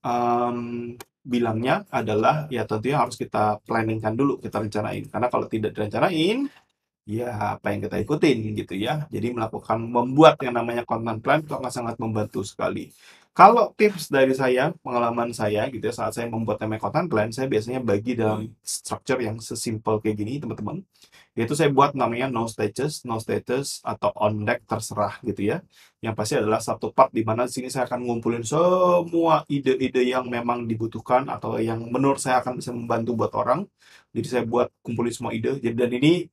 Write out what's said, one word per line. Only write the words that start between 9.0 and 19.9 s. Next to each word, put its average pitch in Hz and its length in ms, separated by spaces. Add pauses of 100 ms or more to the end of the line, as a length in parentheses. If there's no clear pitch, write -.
Jadi 113 240
melakukan, 113 480
membuat 127 640
yang 120 160
namanya 120 240
content 113 400
plan 147 160
itu 151 160
akan 131 160
sangat 117 240
membantu 107 480
sekali. - 480 (380)
Kalau 214 480
tips 208 320
dari 131 240
saya, 131 480
pengalaman 120 480
saya 110 400
gitu 110 160
ya, 117 80
saat 110 240
saya 117 80
membuat 113 320
namanya 107 240
content 156 240
plan, 113 240
saya 131 160
biasanya 120 320
bagi 113 400
dalam 110 400
structure - 640
yang 117 160
sesimpel 110 640